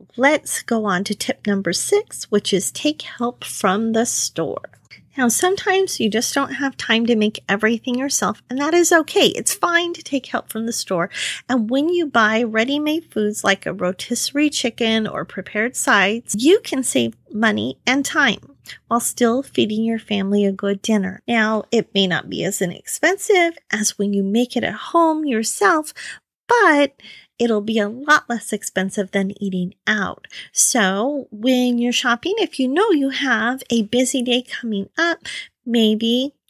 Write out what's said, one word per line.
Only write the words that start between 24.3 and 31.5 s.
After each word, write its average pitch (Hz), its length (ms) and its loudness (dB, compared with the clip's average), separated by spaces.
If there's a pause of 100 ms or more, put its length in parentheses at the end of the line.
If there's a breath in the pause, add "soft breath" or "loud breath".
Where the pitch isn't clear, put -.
it 220 60 0
at - 100 -2
home 311 520 0
yourself, 302 680 0 (540 loud breath)
but 311 480 4 (440 loud breath)
it'll 226 220 2
be 220 180 0
a 202 100 0
lot 285 400 0
less 240 240 -4
expensive 190 580 -4
than 196 300 -2
eating 185 320 -4 (140)
out. 208 400 -4 (260 loud breath)
So 233 800 0
when 247 460 2